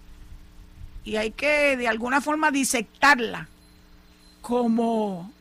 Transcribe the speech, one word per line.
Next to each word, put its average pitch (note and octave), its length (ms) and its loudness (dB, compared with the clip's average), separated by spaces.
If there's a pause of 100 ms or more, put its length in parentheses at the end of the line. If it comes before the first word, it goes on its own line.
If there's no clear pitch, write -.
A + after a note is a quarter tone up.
(1040)
y G#3 120 -6
hay A3 140 -2
que C#4+ 460 2
de A#3+ 100 -4
alguna A#3+ 340 0
forma D4+ 300 0
disectarlas, B3 960 2 (920)
como A3+ 1000 0